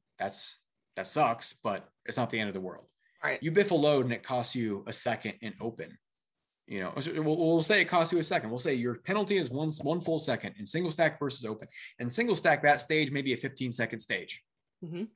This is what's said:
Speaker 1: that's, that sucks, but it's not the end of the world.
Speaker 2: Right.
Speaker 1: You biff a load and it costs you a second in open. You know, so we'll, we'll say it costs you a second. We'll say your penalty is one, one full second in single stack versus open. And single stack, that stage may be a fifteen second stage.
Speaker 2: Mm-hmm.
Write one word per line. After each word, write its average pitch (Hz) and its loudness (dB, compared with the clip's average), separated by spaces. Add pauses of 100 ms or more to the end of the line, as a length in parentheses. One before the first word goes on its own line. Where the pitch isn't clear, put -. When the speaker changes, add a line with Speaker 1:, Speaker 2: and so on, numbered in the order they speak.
(180)
Speaker 1:
that's, - -4 (380)
that 95 -6
sucks, 120 0
but 98 -6 (180)
it's - -6
not 120 -2
the 113 -2
end 104 -2
of 95 -6
the 95 -6
world. - -12 (360)
Speaker 2:
Right. 143 -4
Speaker 1:
You 160 -2
biff 196 4
a 180 2
load 143 6
and 120 0
it - -8
costs 123 -2
you 104 -2
a 110 -6
second 110 -2
in 107 -10
open. 110 -10 (760)
You 98 -6
know, 92 -6
so 151 -4 (120)
we'll, 156 2
we'll 165 4
say 202 4
it 170 4
costs 165 2
you 175 4
a 160 2
second. 143 0
We'll 123 -4
say 139 0
your 120 0
penalty 196 0
is 151 0
one, 147 -2 (120)
one 165 0
full 165 0
second 113 -2
in 104 -10
single 170 -2
stack 156 2
versus 127 -4
open. 110 -8 (320)
And 120 -4
single 233 4
stack, 156 4
that 147 6
stage 156 2
may 143 -2
be 131 0
a 113 0
fifteen 127 -4
second 113 -4
stage. - -6 (420)
Speaker 2:
Mm-hmm. 175 -8 (120)